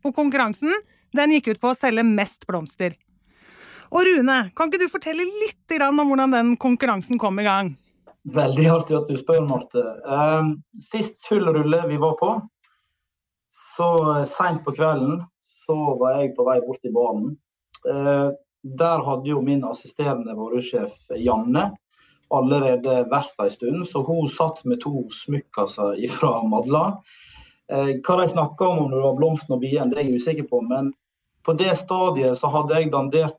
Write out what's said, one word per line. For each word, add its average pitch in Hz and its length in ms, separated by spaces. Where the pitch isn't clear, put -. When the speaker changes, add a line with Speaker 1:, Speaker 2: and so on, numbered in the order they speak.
Speaker 1:
og 277 140
konkurransen, 277 560
den 294 220
gikk 233 160
ut - 100
på 247 80
å 247 80
selge 233 300
mest 208 400
blomster. 175 500
Og 359 160
Rune, 269 300
kan 330 120
ikke 359 140
du 359 100
fortelle 330 320
litt - 280
grann 294 280
om 285 120
hvordan 262 220
den 240 260
konkurransen 247 640
kom 196 180
i 208 60
gang? 196 280
Speaker 2:
Veldig 147 400
artig 160 260
at 147 100
du 139 120
spør, 160 260
Marte. 123 360
Ehm, 151 500
sist - 480
full 190 200
rulle 156 400
vi 147 140
var 156 180
på, 208 120
så, - 380
eh, 143 100
sent 175 360
på 143 120
kvelden, 156 440
så - 320
var 135 200
jeg 139 160
på 123 120
vei 127 160
bort 127 200
i 117 80
baren. 117 440
Eh, 139 440
der 135 420
hadde 135 240
jo 143 140
min 139 240
assisterende 120 720
vårusjef 117 800
Janne 123 540
allerede 127 800
vært - 320
en 101 100
stund, 151 380
så 139 160
hun 160 240
satt 160 340
med 123 200
to 139 280
smykkasser 101 920
ifra 120 300
Madla. 127 360
Eh, 139 340
hva 180 140
de 175 100
snakket 160 360
om, 160 180
om 131 80
det 135 100
var 135 160
blomsten 151 380
og 123 80
bien, 135 260
det 139 80
er 143 80
jeg 123 160
usikker 156 260
på, 120 200
men 135 240
på 160 160
det 190 180
stadiet 165 600
så 123 140
hadde 151 260
jeg 156 140
dandert 147 460